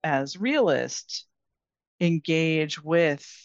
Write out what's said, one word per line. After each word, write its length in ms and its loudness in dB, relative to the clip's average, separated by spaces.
as 340 -2
realist 880 -2
engage 840 0
with 440 0